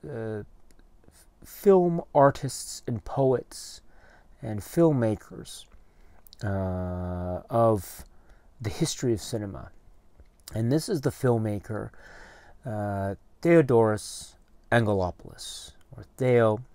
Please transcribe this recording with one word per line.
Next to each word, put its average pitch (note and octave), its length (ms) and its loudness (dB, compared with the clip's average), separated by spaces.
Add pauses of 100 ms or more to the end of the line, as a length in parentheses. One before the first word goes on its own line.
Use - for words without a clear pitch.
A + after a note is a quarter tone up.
uh, A2+ 360 -8
f-, G2+ 40 -14 (1000)
film F3+ 560 4 (120)
artists - 760 2
and A#2+ 160 -6
poets - 760 -2 (640)
and A2 160 -8
filmmakers, B2 1080 0 (760)
uh, F2+ 1040 -4
of A2+ 560 0 (560)
the G#2+ 100 -6
history - 420 -2
of G#2 80 -2
cinema. G2+ 500 -10 (840)
And A#2 200 0
this D#3+ 160 0
is E3 140 -2
the C#3+ 80 0
filmmaker, A2 800 -2 (760)
uh, G2+ 480 -4 (280)
Theodoros A#2+ 960 4 (360)
Angelopoulos, G2 1000 -2 (220)
or - 100 -16 (120)
Theo A#2+ 440 4 (140)